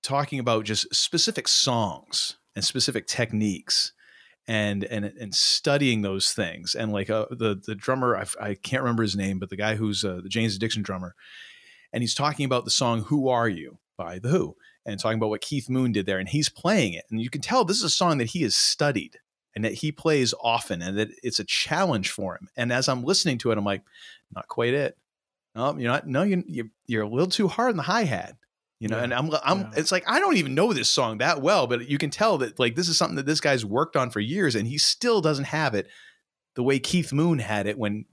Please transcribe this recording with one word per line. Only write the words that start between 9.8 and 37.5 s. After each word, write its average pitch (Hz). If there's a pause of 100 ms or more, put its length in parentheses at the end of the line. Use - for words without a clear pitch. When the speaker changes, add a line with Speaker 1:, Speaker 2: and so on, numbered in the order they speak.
Speaker 1:
uh, 92
the 95
Jane's 107
Addiction 110
drummer, 92 (760)
and 120
he's 113
talking 147
about 127
the 113
song 117
Who 139
Are 117
You 80 (180)
by 90
The 117
Who, - (280)
and 101
talking 110
about 110
what 107
Keith 139
Moon 127
did 98
there, 95
and 95
he's 147
playing 160
it. -
And 110
you 120
can 143
tell 240
this 190
is -
a 165
song 107
that 117
he 170
has 107
studied 120 (360)
and 107
that 101
he 151
plays 147
often 113
and 95
that 107 (120)
it's 123
a 104
challenge 156
for 92
him. -
And 120
as 127
I'm 127
listening 147
to 117
it, 107
I'm 104
like, 101 (520)
"Not -
quite 120
it. 143 (580)
No, 135
you're 123
not, 147
no, 139
you, 190
you, 120 (160)
you're 110
a 104
little 139
too 196
hard 240
on 208
the 147
hi-hat." 151 (460)
You 110
know, 107
Speaker 2:
Yeah. 120
Speaker 1:
and 123
I'm, 147 (140)
I'm, 143
Speaker 2:
Yeah. 110
Speaker 1:
it's 156
like, 185
I 247
don't 359
even 135
know 208
this 120
song 113
that 151
well, 131
but 120
you 139
can 147
tell 208
that, 120
like, 120
this 175
is 160
something -
that 135
this 156
guy's 131
worked 117
on 127
for -
years, 131
and 107
he 135
still 233
doesn't 151
have 147
it 98 (720)
the 123
way 135
Keith -
Moon 156
had 104